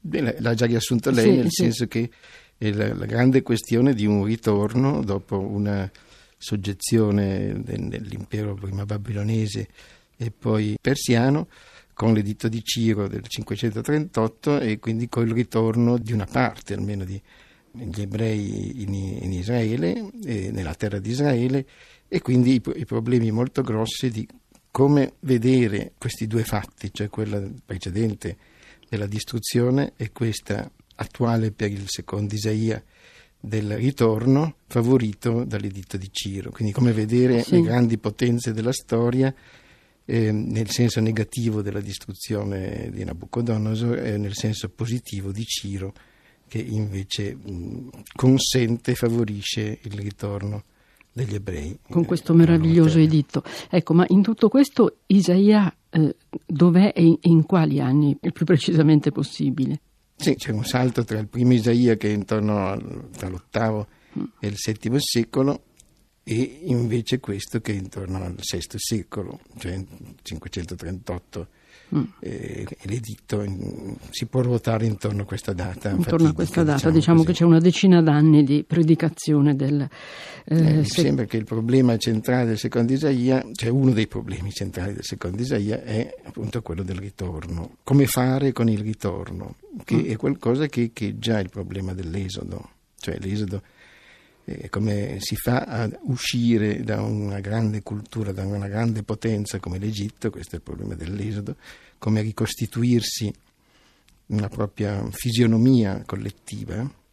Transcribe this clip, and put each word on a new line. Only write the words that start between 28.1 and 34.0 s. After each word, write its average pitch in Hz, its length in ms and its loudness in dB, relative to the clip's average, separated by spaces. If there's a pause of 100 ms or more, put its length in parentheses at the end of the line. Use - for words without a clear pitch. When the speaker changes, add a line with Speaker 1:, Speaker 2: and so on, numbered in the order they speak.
Speaker 1:
della 104 180 -4
distruzione 120 880 -2
e 117 160 -8
questa 110 560 -4 (280)
attuale 113 560 -2
per 104 180 -4
il 101 160 -8
secondo 101 480 -6
Isaia 110 480 -2 (580)
del 104 360 -4
ritorno 127 800 2 (100)